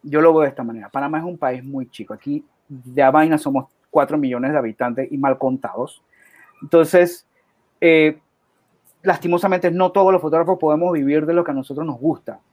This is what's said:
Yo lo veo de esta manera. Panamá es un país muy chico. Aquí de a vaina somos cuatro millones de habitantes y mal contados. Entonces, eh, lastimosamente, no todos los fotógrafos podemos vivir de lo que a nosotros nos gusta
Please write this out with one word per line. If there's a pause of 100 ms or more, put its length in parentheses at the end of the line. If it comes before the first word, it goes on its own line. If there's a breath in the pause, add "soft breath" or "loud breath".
Yo
lo
veo
de
esta
manera.
Panamá
es
un
país
muy
chico.
Aquí (240)
de
a
vaina
somos (220)
cuatro
millones
de
habitantes
y
mal
contados. (580 soft breath)
Entonces, (560)
eh, (840)
lastimosamente,
no
todos
los
fotógrafos
podemos
vivir
de
lo
que
a
nosotros
nos
gusta (120)